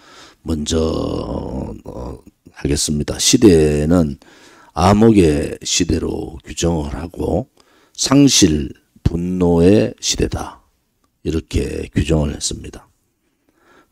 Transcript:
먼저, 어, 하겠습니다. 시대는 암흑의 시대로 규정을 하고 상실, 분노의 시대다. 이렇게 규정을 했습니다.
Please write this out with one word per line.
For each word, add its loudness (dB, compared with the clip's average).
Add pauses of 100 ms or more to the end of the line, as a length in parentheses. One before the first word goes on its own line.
(420)
먼저, -6 (100)
어, -14 (340)
하겠습니다. -4
시대는 4 (560)
암흑의 4
시대로 -4
규정을 -4
하고 -4 (460)
상실, 4 (340)
분노의 2
시대다. -6 (640)
이렇게 -6
규정을 0
했습니다. -12 (1040)